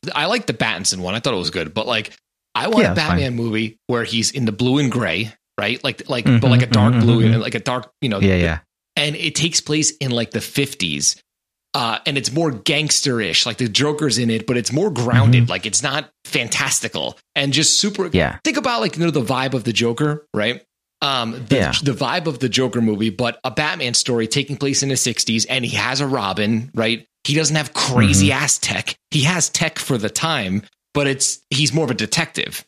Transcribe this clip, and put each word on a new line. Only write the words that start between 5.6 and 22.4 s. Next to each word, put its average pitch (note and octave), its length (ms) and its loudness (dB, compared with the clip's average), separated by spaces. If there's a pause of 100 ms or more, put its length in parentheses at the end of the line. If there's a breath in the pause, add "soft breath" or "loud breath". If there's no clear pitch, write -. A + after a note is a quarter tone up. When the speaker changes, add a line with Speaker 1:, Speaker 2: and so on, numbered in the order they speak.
Speaker 1:
Like, - 260 -4
like, B2 160 -2
Speaker 2:
Mm-hmm, A#2+ 140 6
Speaker 1:
but, B2 100 4
like, B2 140 6
a A#2 40 -2
dark A2+ 280 4
Speaker 2:
mm-hmm, A#2 80 4
Speaker 1:
blue, A2+ 220 6
Speaker 2:
mm-hmm. A2+ 80 6
Speaker 1:
and, A2+ 100 2
like, A#2+ 100 -4
a A#2 60 -2
dark, B2 320 -4 (100)
you C#3 80 0
know, G2+ 100 0
Speaker 2:
Yeah, G2 160 4
yeah. E2 240 2 (360)
Speaker 1:
and D3 200 0
it D#3+ 200 -4
takes D#3+ 260 0
place D3+ 360 0
in, C3+ 120 -2
like, A#2+ 220 0
the A2+ 100 -4
fifties. - 800 -2 (540)
Uh, A#2 220 -2 (100)
and C#3 100 0
it's A#2+ 140 -4
more D#3 200 0
gangsterish, B2+ 920 0
like, A#2 120 -4
the A#2+ 120 -2
Joker's C#3 480 0
in A#2+ 140 0
it, A2 160 -4
but B2 100 0
it's A#2 140 -4
more F3 180 0
grounded. A#2+ 540 4
Speaker 2:
Mm-hmm. A#2+ 80 2
Speaker 1:
Like, F#2+ 160 -4
it's - 160 -2
not D3 260 -4 (160)
fantastical A2+ 920 -2 (180)
and C#3 180 0
just D3+ 260 2
super. G3 320 -2
Speaker 2:
Yeah. E2 320 2
Speaker 1:
Think D#4 140 0
about, A#3+ 240 0
like, F#3+ 160 -2
you E3 60 0
know, E3+ 80 2
the D3 120 2
vibe C3 300 -2
of B2 100 -2
the A#2 100 0
Joker, A#2 520 0 (100)
right? G#2+ 280 -2 (380)
Um, B2+ 300 0 (160)
the, - 80 4
Speaker 2:
Yeah. F2 260 2
Speaker 1:
the C#3 120 2
vibe D3 340 -2
of C#3 120 -4
the C3 80 0